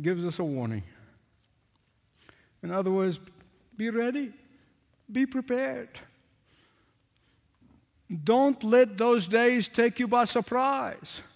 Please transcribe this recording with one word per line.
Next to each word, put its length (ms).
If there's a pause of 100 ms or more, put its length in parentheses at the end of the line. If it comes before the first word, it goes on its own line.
gives 240
us 140
a 40
warning. 400 (1800)
In 80
other 200
words, 280 (560)
be 140
ready, 440 (760)
be 140
prepared. 640 (2250)
Don't 400
let 340
those 300
days 400
take 320
you 80
by 180
surprise. 960 (140)